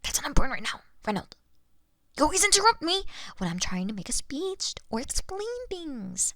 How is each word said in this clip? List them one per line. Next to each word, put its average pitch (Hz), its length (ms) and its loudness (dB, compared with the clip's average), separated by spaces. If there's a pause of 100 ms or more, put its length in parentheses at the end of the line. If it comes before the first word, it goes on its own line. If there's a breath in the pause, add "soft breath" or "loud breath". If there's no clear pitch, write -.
That's - 180 -2
not - 80 -8
important 277 260 8
right - 80 -6
now, - 180 -6 (260)
Reynolds. 202 300 -4 (800)
You 269 60 6
always 370 200 4
interrupt 403 380 6
me 370 220 -2 (340 loud breath)
when 185 100 -2
I'm 170 100 -4
trying 185 300 -2
to 220 60 -6
make 190 160 -8
a - 20 -4
speech - 640 -4 (160)
or 226 100 -2
explain 440 720 -4
things. 247 640 -6